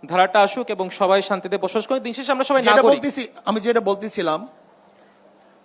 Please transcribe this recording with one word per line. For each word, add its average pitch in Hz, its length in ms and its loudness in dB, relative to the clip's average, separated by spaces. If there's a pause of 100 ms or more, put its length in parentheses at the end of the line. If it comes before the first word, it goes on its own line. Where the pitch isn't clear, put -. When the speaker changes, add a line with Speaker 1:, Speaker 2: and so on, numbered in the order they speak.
Speaker 1:
ধারাটা 185 340 2
আসুক 220 300 0
এবং 185 200 -4
সবাই 190 320 2
শান্তিতে 190 360 -4
বসবাস 208 280 -4
করুন। 262 140 -2
দিন 226 120 -8
শেষে 262 200 -4
আমরা 262 120 0
সবাই 262 180 2
Speaker 2:
যেটা 226 140 4
Speaker 1:
নাগরিক। 262 180 6
Speaker 2:
বলতেছি, 277 340 -4 (160)
আমি 214 160 -2
যেটা 226 200 0
বলতেছিলাম, 196 680 -4 (1160)